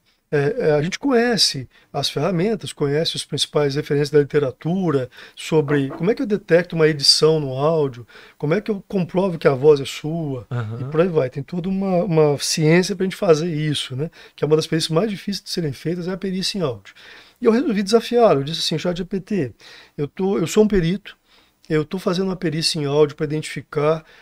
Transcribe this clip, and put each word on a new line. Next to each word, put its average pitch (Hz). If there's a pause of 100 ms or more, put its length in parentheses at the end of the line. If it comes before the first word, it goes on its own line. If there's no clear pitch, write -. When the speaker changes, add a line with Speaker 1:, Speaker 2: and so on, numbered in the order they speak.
(280)
Speaker 1:
é, 151
é, -
a 147
gente 170
conhece 233 (240)
as 143
ferramentas, 170
conhece 143
os 139
principais 143
referências 147
da 151
literatura 147 (280)
sobre 147
como 165
é 247
que -
eu 269
detecto 202
uma 156
edição 156
no 135
áudio, 139 (320)
como 147
é 202
que -
eu 196
comprovo 180
que -
a 143
voz 139
é 135
sua, 147
Speaker 2:
Aham. 117
Speaker 1:
e 123
por 156
aí 185
vai. 143
Tem 139
toda 175
uma, 190
uma 151
ciência 175
pra 185
gente 190
fazer 170
isso, 151
né? 147 (240)
Que -
é 151
uma 156
das 156
perícias 160
mais 170
difíceis 196
de -
serem 156
feitas, 170
é 185
a 196
perícia 190
em -
áudio. 127 (480)
E 240
eu 233
resolvi 233
desafiá-lo, 220
eu 139
disse 160
assim, -
"chat 175
G 190
P 190
T, 160 (440)
eu 147
tô, 196
eu 180
sou 214
um 214
perito, 190 (520)
eu 156
tô 190
fazendo 190
uma 185
perícia 160
em 147
áudio 143
pra 160
identificar 151 (180)